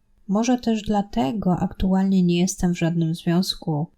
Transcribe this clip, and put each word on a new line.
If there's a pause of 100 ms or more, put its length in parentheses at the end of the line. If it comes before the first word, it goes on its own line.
(280)
Może
też
dlatego
aktualnie
nie
jestem
w
żadnym
związku (100)